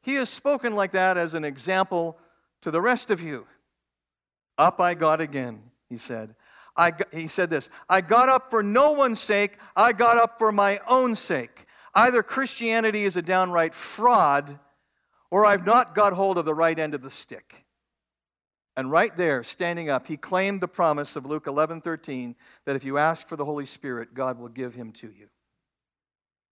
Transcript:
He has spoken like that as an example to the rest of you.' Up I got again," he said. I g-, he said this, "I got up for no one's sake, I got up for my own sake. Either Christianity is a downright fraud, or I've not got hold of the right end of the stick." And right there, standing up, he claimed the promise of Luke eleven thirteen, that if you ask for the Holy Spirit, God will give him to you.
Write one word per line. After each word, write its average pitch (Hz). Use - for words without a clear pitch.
He 262
has 262
spoken 247
like 196
that 185
as 170
an 160
example 165
to 165
the 165
rest 240
of 175
you.' 147
Up 180
I 175
got 156
again," 123
he 120
said. 110
I 170
g-, 160
he 160
said 175
this, 151
"I 185
got 226
up 262
for 220
no 254
one's 269
sake, 202
I 226
got 233
up 233
for 220
my 202
own 254
sake. -
Either 240
Christianity 226
is 180
a 180
downright 175
fraud, 147
or 202
I've 202
not 220
got 202
hold 185
of 156
the 156
right 165
end 151
of 127
the 135
stick." -
And 131
right 180
there, 147
standing 170
up, 135
he 151
claimed 190
the 180
promise 151
of 135
Luke 151
eleven 156
thirteen, 135
that 139
if 135
you 135
ask 160
for 165
the 147
Holy 147
Spirit, 120
God 127
will 120
give 120
him 117
to 107
you. 101